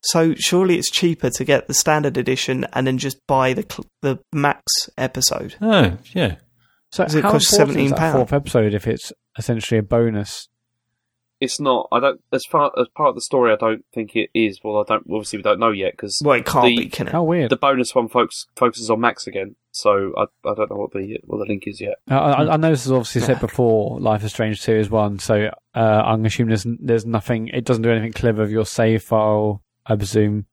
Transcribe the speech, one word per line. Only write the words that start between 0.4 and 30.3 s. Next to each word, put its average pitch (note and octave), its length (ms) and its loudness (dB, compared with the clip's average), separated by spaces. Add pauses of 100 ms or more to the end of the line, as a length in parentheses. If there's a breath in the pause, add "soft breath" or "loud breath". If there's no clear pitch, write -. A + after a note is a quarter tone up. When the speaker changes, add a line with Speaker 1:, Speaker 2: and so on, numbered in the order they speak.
Speaker 1:
it's - 120 -4
cheaper D#3+ 400 0
to - 140 -6
get C3+ 240 0
the C#3 60 -6
standard D3+ 420 0
edition C3 560 -2
and C3 160 -2
then C3 100 0
just C3+ 200 -6 (100)
buy C3 240 2
the G#3 180 -4
cl-, - 160 -14 (160)
the C3+ 160 -2 (140)
max C#3+ 320 0 (340)
episode. - 640 -4
Speaker 2:
Oh, F3 360 4 (160)
yeah. A#2+ 240 -2 (540)
Speaker 3:
So - 140 -2
Speaker 1:
Does D3+ 100 -4
it D#3 80 4
Speaker 3:
how G3+ 100 2
Speaker 1:
cost G#3+ 200 2
Speaker 3:
important D#3 260 4
is C#3 120 2
that C#3 60 0
Speaker 1:
seventeen - 0 -
pound? D#3+ 200 0
Speaker 3:
fourth B2+ 160 0
episode A#2 420 2
if G2+ 140 -4
it's - 240 -6 (260)
essentially A#2 400 -2
a G#2+ 40 2
bonus? A2 680 -2 (920)
Speaker 4:
It's C3 200 -4
not. C3 300 0
I - 100 2
don't. C3+ 200 0 (120)
As C3 160 -2
far D3 300 2
as B2+ 80 2 (100)
part D3 140 2
of B2+ 60 -6
the A#2+ 40 -10
story, B2 320 2
I G#2+ 40 2
don't A2 360 -2
think A2 220 -8
it G#2+ 180 0
is. G#2+ 300 0
Well, G#2+ 180 -2
I G#2 60 0
don't. - 240 0
Obviously, G#2 280 -6
we G2 40 -10
don't G#2 160 2
know A2+ 140 2
yet F#2+ 240 -4
'cause - 280 -6
Speaker 1:
Well, C#3 140 4
it A2 80 -4
can't B2+ 200 2
Speaker 4:
the, A#2+ 100 4
Speaker 1:
be, A#2 120 -2
can - 200 -6
it? - 40 -6
Speaker 3:
How E3+ 120 0
weird. D#3+ 260 0
Speaker 4:
the C3 60 2
bonus B2+ 380 0
one A#2 140 2
focus, - 380 -2 (100)
focuses A#2 340 0
on A2 100 2
Max A#2+ 260 -2
again. G2 300 -8 (160)
So G2+ 440 0
I, - 60 0 (260)
I G#2 60 -4
don't G#2+ 160 -4
know G#2 60 -8
what G2+ 160 -8
the, G2 320 -8
what - 140 -8
the G2 80 -6
link G2+ 200 -6
is G2+ 140 -12
yet. G2 140 -6 (160)
Speaker 3:
Uh, C3+ 100 0
I, C#3+ 240 2
I, D#3 80 0
I D#3 60 2
know D#3+ 120 2
this C3 140 0
was C3 80 0
obviously A#2+ 300 0
said A#2+ 140 2
Speaker 1:
Nah. - 40 -8
Speaker 3:
before A2+ 600 0
Life G#2+ 220 0
is G#2+ 80 -6
Strange G#2+ 300 -4
Series G#2+ 300 0
one, G#2 280 0
so, G#2+ 320 0 (240)
uh, - 40 -4 (260)
I'm A2 220 2
assuming A2+ 240 0
there's, A2 160 0 (120)
there's A#2 280 0
nothing. A2+ 420 -2
It B2 160 -4
doesn't A2+ 180 0
do A#2 80 2
anything A2+ 220 0
clever A2 300 0
with G#2 80 0
your G#2+ 160 0
save A2+ 360 2
file, G#2+ 600 0 (240)
I A2 100 0
presume. G#2 560 0